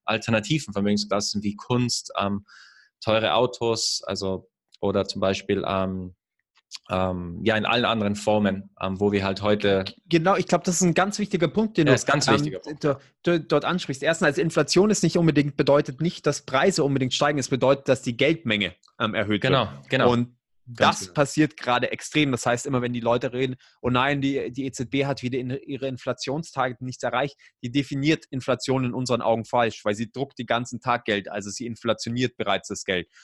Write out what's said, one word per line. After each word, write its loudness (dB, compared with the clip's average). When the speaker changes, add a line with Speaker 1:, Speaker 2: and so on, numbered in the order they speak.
Speaker 1:
alternativen 0
Vermögensklassen 0
wie -4
Kunst, -2
ähm, -2
teure 2
Autos, 0
also, -6
oder 2
zum -10
Beispiel, 0
ähm, -4
ähm, -2
ja, 2
in 0
allen 2
anderen 0
Formen, 0
ähm, -4
wo 2
wir 2
halt -2
heute 2
Speaker 2:
G-, -12
genau, 4
ich 0
glaub, 0
das 0
ist 0
ein 4
ganz 0
wichtiger 0
Punkt, -2
den 4
Speaker 1:
Ja, 6
Speaker 2:
du, 6
Speaker 1:
ist 0
ganz 2
Speaker 2:
ähm, 4
Speaker 1:
wichtiger -2
Punkt. -12
Speaker 2:
do-, 0
do-, 2
dort 0
ansprichst. -4
Erstens, 2
also 2
Inflation 4
ist 0
nicht 2
unbedingt, 4
bedeutet 2
nicht, -2
dass -2
Preise 2
unbedingt 0
steigen. 2
Es -4
bedeutet, 2
dass 2
die -4
Geldmenge, 0
ähm, -2
erhöht 0
Speaker 1:
Genau, 2
Speaker 2:
wird. -18
Speaker 1:
genau. 4
Speaker 2:
Und 0
Speaker 1:
Ganz -18
Speaker 2:
das 4
Speaker 1:
genau. -12
Speaker 2:
passiert 2
gerade 0
extrem. 0
Das -2
heißt, 0
immer 0
wenn -2
die -4
Leute 0
reden, -2
„Oh -2
nein, 2
die, -2
die -6
E -8
Z -8
B 0
hat -4
wieder -4
in, -6
ihre -8
Inflationstarget -6
nicht -10
erreicht“, -2
die -8
definiert 0
Inflation -2
in -2
unseren -2
Augen 0
falsch, 0
weil 0
sie -6
druckt -8
den -10
ganzen -2
Tag -2
Geld. -2
Also -8
sie -8
inflationiert -2
bereits -2
das -8
Geld. -2